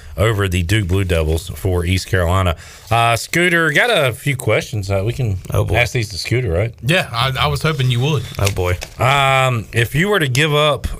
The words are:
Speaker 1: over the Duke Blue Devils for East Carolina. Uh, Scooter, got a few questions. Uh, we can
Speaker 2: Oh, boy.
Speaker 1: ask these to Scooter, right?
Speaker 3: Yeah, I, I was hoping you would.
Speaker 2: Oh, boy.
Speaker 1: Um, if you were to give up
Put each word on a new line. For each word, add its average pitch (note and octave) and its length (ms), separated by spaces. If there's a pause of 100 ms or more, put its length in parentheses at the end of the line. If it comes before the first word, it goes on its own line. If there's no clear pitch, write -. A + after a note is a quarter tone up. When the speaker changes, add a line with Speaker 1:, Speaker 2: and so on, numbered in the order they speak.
(160)
Speaker 1:
over G2+ 320
the F2+ 160
Duke G2+ 240
Blue F#2+ 160
Devils E2 500
for F2+ 300
East F2+ 240
Carolina. F2+ 480 (340)
Uh, A#2 240
Scooter, E3+ 560
got G#3 200
a D3 220
few - 240
questions. G#2+ 540
Uh, G2 140
we A#2 80
can G#2 260 (140)
Speaker 2:
Oh, G#2 120
boy. G2+ 120
Speaker 1:
ask A#2+ 160
these A2 160
to F2 100
Scooter, A#2+ 320
right? G2+ 320
Speaker 3:
Yeah, D#3 300
I, B2 260
I C#3 80
was C#3+ 160
hoping C3+ 300
you A#2 80
would. A#2 240 (140)
Speaker 2:
Oh, G#2 120
boy. F2+ 260 (220)
Speaker 1:
Um, C3 760
if A#2 220
you F3 140
were G#3 120
to D3 80
give D3 260
up D3 340 (120)